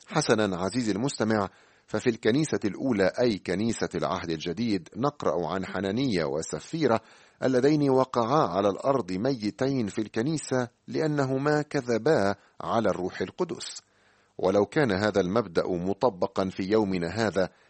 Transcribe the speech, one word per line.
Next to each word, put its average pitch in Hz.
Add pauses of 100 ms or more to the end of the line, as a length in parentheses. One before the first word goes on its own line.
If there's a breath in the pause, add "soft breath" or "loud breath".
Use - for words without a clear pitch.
حسنا 107
عزيزي 101
المستمع، 107 (380 soft breath)
ففي 110
الكنيسة 117
الأولى، 98
أي 117
كنيسة 92
العهد 85
الجديد، 85
نقرأ 90
عن 92
حنانيا 98
وسفيرة 110 (420 loud breath)
اللذين 135
وقعا 131
على 98
الأرض 104
ميتين 120
في 98
الكنيسة 127 (200)
لأنهما 143
كذبا 120 (260 soft breath)
على 104
الروح 90
القدس. - (560 soft breath)
ولو 101
كان 139
هذا 98
المبدأ 87
مطبقا 95
في 98
يومنا 95
هذا، 98 (220 soft breath)